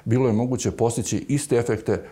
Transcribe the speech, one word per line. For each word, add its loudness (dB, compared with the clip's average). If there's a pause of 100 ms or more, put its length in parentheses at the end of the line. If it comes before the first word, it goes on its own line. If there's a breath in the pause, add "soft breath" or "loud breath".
bilo 4
je 2
moguće 0
postići -2
iste 0
efekte 0